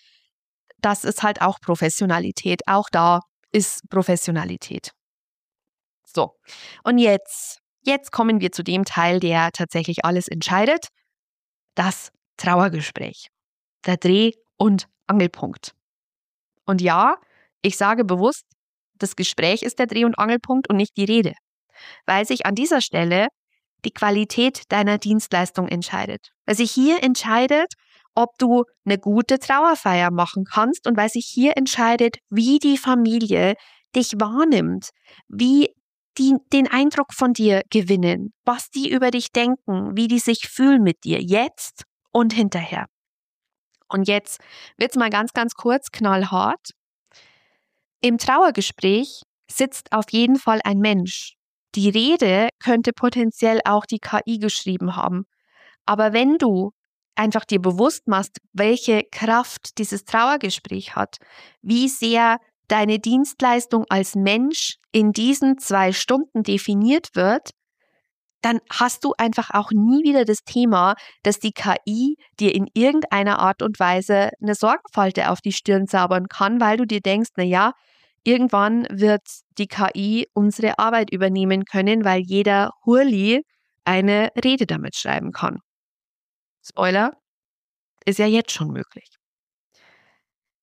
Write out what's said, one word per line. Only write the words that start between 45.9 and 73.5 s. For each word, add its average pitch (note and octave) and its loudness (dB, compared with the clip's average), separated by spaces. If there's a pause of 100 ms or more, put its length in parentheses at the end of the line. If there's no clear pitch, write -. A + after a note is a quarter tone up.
knallhart. G3 -2 (1300)
Im A#3+ 2
Trauergespräch B3+ 0 (280)
sitzt - -4
auf G#3+ 0
jeden A#3+ 2
Fall A3 0
ein G3+ 0
Mensch. G3 0 (400)
Die G3+ 2
Rede A3 2 (140)
könnte A#3 0
potenziell A3+ 0
auch G#3 0
die A3 -8
K - -4
I A3+ -4
geschrieben F#3 -4
haben. F3+ -4 (600)
Aber G#3 0
wenn C4 2
du G3+ 0 (460)
einfach G#3+ -2
dir G3 0
bewusst F#3 0
machst, G3 -2 (140)
welche G#3+ 0
Kraft - -4
dieses G3+ -6
Trauergespräch A3+ -4
hat, - -6 (460)
wie A#3+ 0
sehr A#3 0 (300)
deine G#3+ 2
Dienstleistung A#3+ 0
als F#3+ -2
Mensch G#3+ 0 (160)
in G#3+ 4
diesen C4 0
zwei F#3+ 0
Stunden B3+ -2
definiert G#3 0
wird, G3 0 (920)
dann A#3 -2 (100)
hast - -4
du C#4+ -2
einfach A3+ -2
auch G#3 -2
nie A3 4
wieder C#4 4
das G#3+ -2
Thema, G#3 2 (280)
dass G#3 0
die G#3+ -4
K - -2 (100)
I B3 -2 (220)
dir G#3 2
in G3 0
irgendeiner A3 0
Art F#3+ 0